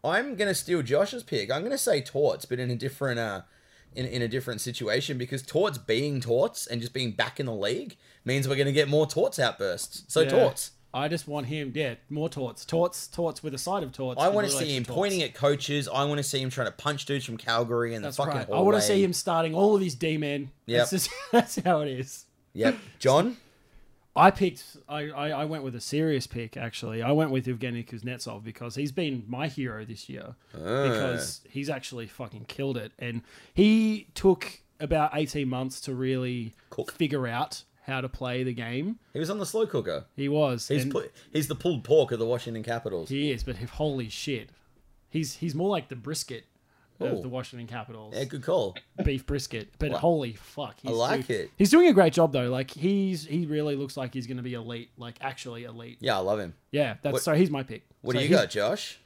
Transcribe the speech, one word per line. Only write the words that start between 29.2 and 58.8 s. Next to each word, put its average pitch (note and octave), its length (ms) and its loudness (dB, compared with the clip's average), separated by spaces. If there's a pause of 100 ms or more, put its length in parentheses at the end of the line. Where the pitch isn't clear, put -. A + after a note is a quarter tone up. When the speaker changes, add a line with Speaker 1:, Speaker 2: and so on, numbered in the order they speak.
Speaker 2:
my B2+ 180 -4
hero A#2+ 380 -6
this A2+ 240 -14
year - 280 -14 (180)
Speaker 1:
Ah. G#2+ 300 -2
Speaker 2:
because F2+ 680 0
he's C#3 180 -6
actually B2 380 -8
fucking A2 400 -14
killed C#3 320 -4
it. A2 200 -10
And A#2 220 -6 (320)
he G#3+ 600 6
took - 460 2 (200)
about D3+ 320 2
eighteen D3 380 -2
months C3 320 -4
to C3+ 120 -6
really B2+ 600 -2 (160)
Speaker 1:
Cook. - 220 -8
Speaker 2:
figure C#3 340 0
out A#2+ 380 -4 (180)
how C3+ 180 -4
to C3 80 -4
play B2+ 340 -4
the B2+ 120 -2
game. B2+ 440 -4 (140)
Speaker 1:
He - 60 -6
was D#3+ 100 -2
on G#3 100 -4
the G3+ 60 -2
slow A3 220 0
cooker. F2 400 -2 (100)
Speaker 2:
He C#3 140 -2
was. C#3 380 2
Speaker 1:
He's C#3+ 160 0
Speaker 2:
And C#3 80 -2
Speaker 1:
pu-, - 180 -4 (200)
he's D3+ 180 0
the D3+ 60 -2
pulled D#3 300 0
pork C#3+ 260 6
of A#2+ 80 -2
the A2+ 80 0
Washington A#2 360 -2
Capitals. A2+ 480 -4
Speaker 2:
He C#3+ 200 0
is, A#2+ 140 -2
but A#2+ 140 -6
he, A#2+ 80 -8
holy C3+ 420 -4
shit. A#2+ 400 -6 (640)
He's, D#3+ 260 -4
he's E3 180 -4
more E3+ 140 0
like F#3+ 220 -2
the C3 40 -10
brisket A#2+ 520 -8 (520)
of - 200 -2
Speaker 1:
Ooh. F2 40 -6
Speaker 2:
the B2+ 60 -8
Washington B2 400 -10
Capitals. A#2 480 -12
Speaker 1:
Yeah, C3+ 80 -2
good C3 180 -8
call. C#3 320 0 (300)
Speaker 2:
Beef C3+ 220 0
brisket. B2 420 -4 (100)
But D3+ 140 -2
Speaker 1:
Li-, - 60 -2
Speaker 2:
holy D3+ 340 2
fuck. G#2 520 -12
Speaker 1:
I C3 40 -6
Speaker 2:
He's A#2 80 0
Speaker 1:
like C3 320 2
Speaker 2:
doing, G#2+ 140 0
Speaker 1:
it. - 140 -8
Speaker 2:
he's G3 140 6
doing F4 180 10
a C#4+ 40 8
great F3+ 220 8
job, D#3+ 180 6
though. B2 180 0
Like, C3 200 -2
he's, F#3 560 0
he D#3+ 200 -2
really D3+ 300 -2
looks C#3 220 -6
like B2+ 160 -6
he's B2 120 -6
gonna B2+ 160 -8
be B2 120 -6
elite. A#2 420 -10
Like, A#2+ 240 -14
actually B2 440 -10
elite. A#2 360 -16
Speaker 1:
Yeah, A2 160 2
I F#2+ 40 0
love G2+ 200 0
him. E2+ 140 -8 (180)
Speaker 2:
Yeah, C3+ 300 0
that's, C#3 100 -2
Speaker 1:
What, C3 100 -2
Speaker 2:
so D#3+ 120 2
he's E3+ 160 6
my C#3 120 -4
pick. A#2+ 240 -12 (140)
Speaker 1:
what B2 140 -2
Speaker 2:
So B2 40 2
Speaker 1:
do C3+ 60 0
you C#3+ 60 2
Speaker 2:
he's C3 60 8
Speaker 1:
got, G#2 140 2
Josh? A2 560 -2